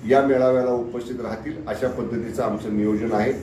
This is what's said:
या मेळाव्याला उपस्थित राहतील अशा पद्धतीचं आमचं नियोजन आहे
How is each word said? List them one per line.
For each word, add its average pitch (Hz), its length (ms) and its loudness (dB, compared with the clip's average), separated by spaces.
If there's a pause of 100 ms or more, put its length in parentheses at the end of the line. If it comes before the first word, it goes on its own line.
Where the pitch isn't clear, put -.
या 135 140 6
मेळाव्याला 127 480 4
उपस्थित 120 500 -4
राहतील 107 320 -6 (140)
अशा 123 220 -2
पद्धतीचं 117 540 -4
आमचं 107 340 -2
नियोजन 107 360 0
आहे 104 200 2 (100)